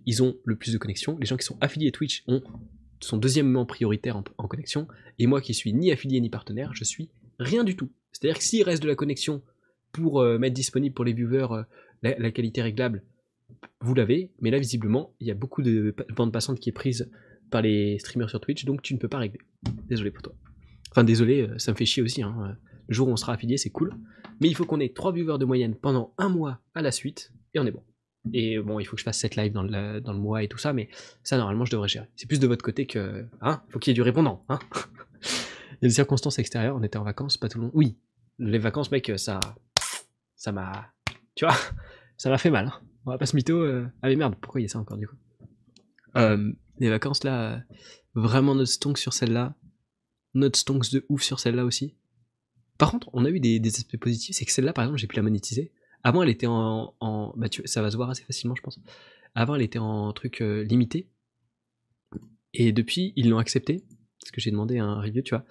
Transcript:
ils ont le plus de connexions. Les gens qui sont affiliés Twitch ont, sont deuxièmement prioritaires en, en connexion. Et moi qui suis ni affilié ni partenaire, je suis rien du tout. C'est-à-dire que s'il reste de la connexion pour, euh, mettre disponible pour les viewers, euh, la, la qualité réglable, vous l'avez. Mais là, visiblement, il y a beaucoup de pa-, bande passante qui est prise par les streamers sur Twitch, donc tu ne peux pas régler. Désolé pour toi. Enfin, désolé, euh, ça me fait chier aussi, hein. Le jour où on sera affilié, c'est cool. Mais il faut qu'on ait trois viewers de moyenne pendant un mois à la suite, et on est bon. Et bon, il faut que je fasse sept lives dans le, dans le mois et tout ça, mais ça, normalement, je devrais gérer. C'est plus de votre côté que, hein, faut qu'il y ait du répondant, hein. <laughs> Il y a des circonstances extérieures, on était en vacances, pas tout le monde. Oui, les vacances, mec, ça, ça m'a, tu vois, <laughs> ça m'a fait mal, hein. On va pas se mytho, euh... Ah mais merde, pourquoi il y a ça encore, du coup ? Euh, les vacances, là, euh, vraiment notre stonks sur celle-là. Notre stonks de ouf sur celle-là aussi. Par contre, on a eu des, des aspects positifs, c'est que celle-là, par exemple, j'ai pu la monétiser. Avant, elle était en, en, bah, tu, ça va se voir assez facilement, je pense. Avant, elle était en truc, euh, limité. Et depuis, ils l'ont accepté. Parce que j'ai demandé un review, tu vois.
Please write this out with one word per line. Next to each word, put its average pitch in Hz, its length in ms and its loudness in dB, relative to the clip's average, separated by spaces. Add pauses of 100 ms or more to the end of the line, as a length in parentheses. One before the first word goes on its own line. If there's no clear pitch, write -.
ils 117 160 4
ont 127 200 4
le 113 120 0
plus 113 180 -6
de 110 60 0
connexions. 143 400 -4
Les 120 80 -2
gens 127 100 -2
qui - 80 -6
sont - 160 -8
affiliés 147 300 0
Twitch - 340 -4
ont, 131 160 2 (580)
sont - 180 -4
deuxièmement 131 460 4
prioritaires 110 540 -2
en, 98 60 -6 (160)
en - 80 -6
connexion. 151 400 -6 (320)
Et 120 80 4
moi 139 120 4
qui 123 140 -4
suis - 180 -4
ni 165 200 4
affilié 131 280 0
ni 117 120 0
partenaire, 120 420 -8
je - 100 -10
suis - 280 -6 (260)
rien 170 260 0
du 190 120 0
tout. - 160 -8 (200)
C'est-à-dire 156 280 -2
que - 40 -4
s'il 220 200 4
reste 170 180 0
de 151 60 -2
la 147 80 2
connexion 143 480 -2 (480)
pour, 156 280 2
euh, 120 200 6
mettre 127 160 2
disponible 135 400 0
pour 123 100 0
les 117 80 2
viewers, 120 380 0
euh, 110 120 -4 (380)
la, 131 160 0
la 113 140 0
qualité 117 320 -2
réglable, 113 400 -2 (760)
vous 120 120 0
l'avez. 127 460 2
Mais 113 100 0
là, 131 80 4
visiblement, 120 600 0
il 117 80 -8
y 110 40 -2
a 98 40 -4
beaucoup 127 260 -6
de 110 300 2
pa-, - 240 -8
bande 117 180 0
passante 123 260 -4
qui - 100 -6
est 110 40 -2
prise 123 380 -4 (400)
par 113 100 2
les 104 380 2
streamers 117 320 -4
sur 120 100 -4
Twitch, 143 240 -4
donc 139 160 -2
tu - 140 -6
ne 117 40 -2
peux 113 100 -4
pas 139 100 -4
régler. 110 220 -6 (460)
Désolé 107 220 -2
pour - 140 -14
toi. - 100 -12 (560)
Enfin, 123 140 6
désolé, 117 400 6
euh, 110 160 -6
ça - 120 -2
me 110 60 0
fait 120 80 0
chier - 160 0
aussi, 117 220 -2
hein. 104 340 -6 (300)
Le 113 80 -2
jour 127 120 4
où 127 40 2
on 117 40 2
sera 117 180 -4
affilié, 117 240 0
c'est - 120 -4
cool. - 240 -2 (460)
Mais 156 80 6
il 165 80 2
faut 175 100 -2
qu'on 156 140 -2
ait 135 120 -2
trois 185 220 -4
viewers 160 240 -2
de 135 80 0
moyenne 123 300 2
pendant 127 420 0
un 196 120 2
mois 156 300 0 (140)
à 165 80 -4
la 143 100 0
suite, - 400 -8 (240)
et 156 40 0
on 135 60 2
est 110 60 0
bon. - 120 -10 (480)
Et 113 280 0
bon, 107 200 -2
il 98 60 -6
faut - 100 -10
que - 40 -8
je - 40 -8
fasse 113 140 -4
sept - 180 -4
lives 104 180 0
dans 101 100 -2
le, 104 380 -4
dans 113 120 -6
le 101 60 -4
mois 107 240 -2
et 104 40 -2
tout 113 120 -10
ça, 147 120 -2
mais 117 180 -4 (340)
ça, 135 140 0
normalement, 110 280 0
je 120 60 -2
devrais 104 160 0
gérer. 107 280 -4
C'est - 120 -16
plus 143 120 0
de 131 60 4
votre 117 180 2
côté 127 220 -4
que, 101 400 -6 (160)
hein, 143 280 -2
faut - 100 -8
qu'il - 100 -2
y 127 40 6
ait - 20 2
du 120 60 4
répondant, 120 480 2
hein. 139 140 -2
<laughs> - 580 -14 (600)
Il - 20 -4
y - 20 8
a 123 40 8
des 117 60 6
circonstances 139 440 2
extérieures, 117 360 -2
on 117 80 -2
était 104 140 -2
en 104 60 -4
vacances, 123 340 -4
pas 117 100 -2
tout 113 120 -6
le 113 60 -4
monde. 123 80 -4
Oui, 147 240 4 (400)
les 113 220 2
vacances, 113 320 -2
mec, 131 260 0
ça, 95 220 -4 (960)
ça - 160 -6
m'a, 98 400 -8 (440)
tu - 100 0
vois, 123 100 6 (300)
<laughs> - 320 -20
ça - 120 -2
m'a 135 80 4
fait 175 120 4
mal, 117 180 4
hein. - 140 -8 (240)
On 131 60 -6
va 127 60 -4
pas 143 80 -2
se 131 100 0
mytho, 147 200 4
euh... 135 320 0 (140)
Ah 131 80 2
mais 135 60 6
merde, 139 260 2
pourquoi - 200 -4
il - 20 0
y 104 40 -4
a - 20 -6
ça 113 100 -6
encore, 107 180 -8
du 104 100 -6
coup ? - 80 -16 (1000)
Euh, 107 340 4 (280)
les 120 100 4
vacances, 123 340 0
là, 117 300 -2
euh, 117 60 -8 (560)
vraiment 131 400 4
notre 131 160 2
stonks 143 260 -2
sur - 160 -4
celle-là. 123 420 0 (800)
Notre 135 240 4
stonks 135 340 0
de 135 180 2
ouf 143 140 2
sur - 160 -2
celle-là 123 260 2
aussi. 135 300 -2 (840)
Par 151 140 6
contre, - 220 -6
on 123 120 2
a 147 40 4
eu 175 100 0
des, 113 200 4
des 110 160 0
aspects - 220 -8
positifs, 117 380 -2
c'est 120 100 -4
que - 60 -2
celle-là, 135 220 2
par 120 100 0
exemple, 135 160 -2
j'ai 104 80 -6
pu - 80 -6
la 104 80 2
monétiser. 107 480 0 (300)
Avant, 165 220 6
elle 156 60 6
était 117 180 2
en, 110 540 -2
en, 107 340 -4
bah, 110 140 -2
tu, - 160 -8
ça - 160 -2
va 107 100 0
se 110 60 -4
voir 123 120 -2
assez 127 140 -8
facilement, - 320 -6
je - 60 -10
pense. - 180 -14 (560)
Avant, 117 200 2
elle 139 60 2
était 117 180 -2
en 107 340 -2
truc, - 260 -10
euh, 107 240 -2
limité. 120 460 2 (1400)
Et 117 180 4
depuis, 123 460 0
ils 117 120 6
l'ont 113 80 6
accepté. 135 480 0 (360)
Parce - 100 -18
que - 80 -10
j'ai 113 120 -2
demandé 110 280 0
un 104 220 -2
review, 107 200 -2
tu 131 140 -4
vois. 117 160 -2